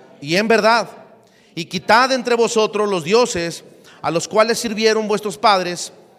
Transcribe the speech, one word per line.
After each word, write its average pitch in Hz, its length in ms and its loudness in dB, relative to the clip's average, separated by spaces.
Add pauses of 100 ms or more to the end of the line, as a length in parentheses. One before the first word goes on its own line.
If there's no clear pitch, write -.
(200)
y 151 160 -4
en 214 120 0
verdad. 220 420 2 (640)
Y 170 120 -8
quitad 233 460 2
entre 240 220 -2
vosotros 214 560 0
los 180 140 -2
dioses 175 600 -2 (380)
a 143 80 -6
los 160 180 -4
cuales 220 300 2
sirvieron 220 500 -2
vuestros 208 300 -6
padres 185 560 0 (260)